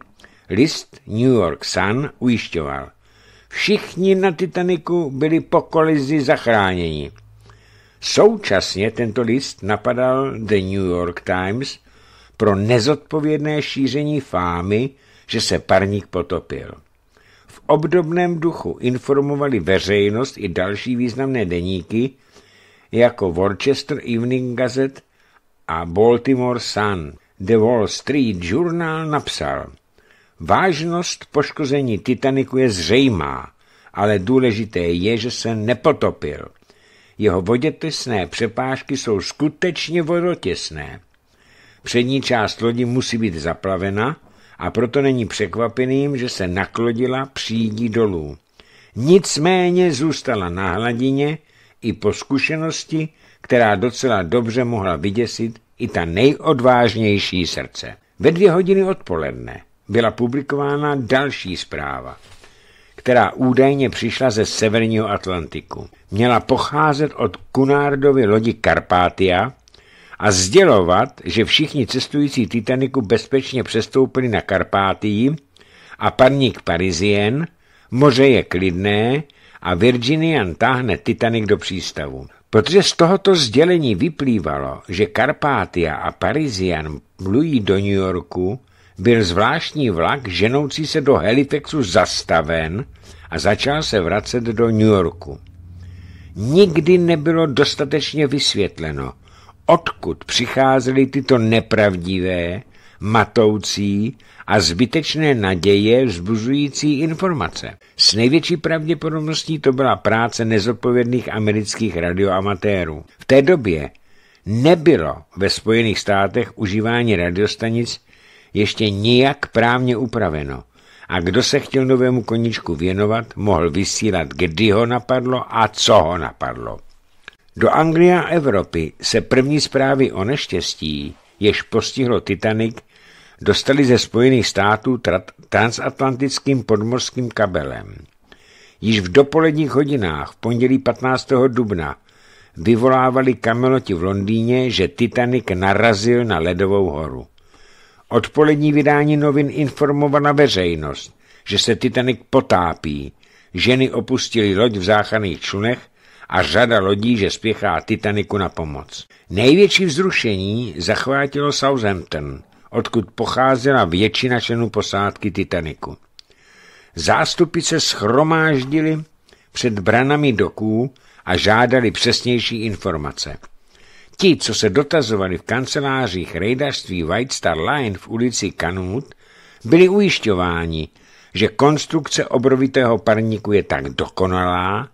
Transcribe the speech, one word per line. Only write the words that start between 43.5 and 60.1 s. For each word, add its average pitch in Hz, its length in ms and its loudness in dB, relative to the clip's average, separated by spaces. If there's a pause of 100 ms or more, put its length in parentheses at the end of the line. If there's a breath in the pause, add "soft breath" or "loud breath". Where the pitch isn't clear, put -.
a - 140 -6
proto 123 300 0
není 131 240 0
překvapeným, 127 920 -2
že 123 120 -6
se 95 180 -6
naklodila 117 800 -2
přídí 113 640 -4
dolů. 92 480 -2 (580 soft breath)
Nicméně 180 1000 2
zůstala 123 560 -2
na 90 240 -4
hladině 131 640 0 (440 soft breath)
i 110 120 -2
po 104 200 -2
zkušenosti, 156 960 -4 (320 soft breath)
která 117 340 4
docela 113 480 0
dobře 113 400 0
mohla 101 320 -2
vyděsit 110 640 -4 (200)
i 123 80 -6
ta 85 180 -4
nejodvážnější 113 1400 2
srdce." - 480 -10 (240)
Ve 151 120 4
dvě 175 200 6
hodiny 190 320 2
odpoledne 71 800 -6 (260)
byla 110 240 0